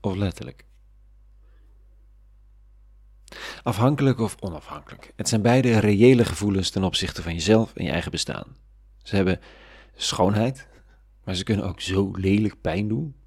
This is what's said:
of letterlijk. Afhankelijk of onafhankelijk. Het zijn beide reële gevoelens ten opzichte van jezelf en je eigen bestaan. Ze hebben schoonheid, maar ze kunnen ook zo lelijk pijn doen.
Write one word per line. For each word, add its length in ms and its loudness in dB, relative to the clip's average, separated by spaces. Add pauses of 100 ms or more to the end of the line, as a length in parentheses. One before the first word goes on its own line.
of 140 -2
letterlijk. 500 -8 (3000)
Afhankelijk 560 0
of 200 -4
onafhankelijk. 760 -14
Het 140 -6
zijn 120 0
beide 380 4
reële 460 6
gevoelens 440 -2
ten 140 -2
opzichte 380 -4
van 120 -6
jezelf 420 2
en 100 -8
je 60 -4
eigen 200 -4
bestaan. 440 -8 (480)
Ze 120 -6
hebben 240 2 (560)
schoonheid, 720 -2 (560)
maar 120 -6
ze 80 -6
kunnen 220 -2
ook 160 -8
zo 300 -2
lelijk 500 0
pijn 260 -2
doen. 280 -6 (120)